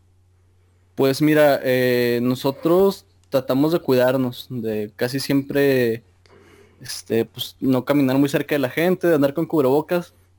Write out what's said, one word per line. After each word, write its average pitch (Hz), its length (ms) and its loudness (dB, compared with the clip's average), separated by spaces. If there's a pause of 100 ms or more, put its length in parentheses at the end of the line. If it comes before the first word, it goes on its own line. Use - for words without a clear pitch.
(960)
Pues 135 260 0
mira, 151 420 4
eh, 123 600 0
nosotros 160 840 0 (240)
tratamos 135 440 0
de 165 80 0
cuidarnos, 127 680 0
de 110 480 -6
casi 127 240 -4
siempre, 135 840 0 (760)
este, 113 460 -4
pues, - 340 -16
no 127 240 0
caminar 135 320 0
muy 143 140 2
cerca 147 240 -2
de 147 60 0
la 123 100 -2
gente, 175 380 -2
de 165 80 4
andar 139 180 0
con 165 100 -4
cubrebocas, 156 680 0 (240)